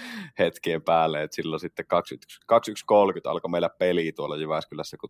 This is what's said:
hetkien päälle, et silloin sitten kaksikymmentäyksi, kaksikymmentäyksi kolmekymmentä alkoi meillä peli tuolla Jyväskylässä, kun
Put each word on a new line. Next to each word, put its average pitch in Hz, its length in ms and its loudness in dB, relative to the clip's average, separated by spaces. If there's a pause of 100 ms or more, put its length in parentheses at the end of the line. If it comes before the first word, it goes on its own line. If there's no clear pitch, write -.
(400)
hetkien 82 420 0
päälle, 80 420 2
et 76 100 -8
silloin 80 260 -4
sitten - 280 -10
kaksikymmentäyksi, - 580 -4
kaksikymmentäyksi 113 400 2
kolmekymmentä 98 460 4
alkoi 85 200 -4
meillä 85 180 0
peli 87 420 0
tuolla 73 240 -6
Jyväskylässä, 78 640 -6
kun - 120 -14